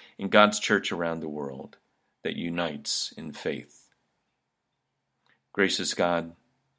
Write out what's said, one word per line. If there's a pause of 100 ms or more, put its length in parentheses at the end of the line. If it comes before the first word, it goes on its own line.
(180)
in
God's
church
around
the
world (460)
that
unites
in
faith. (1600)
Gracious
God, (460)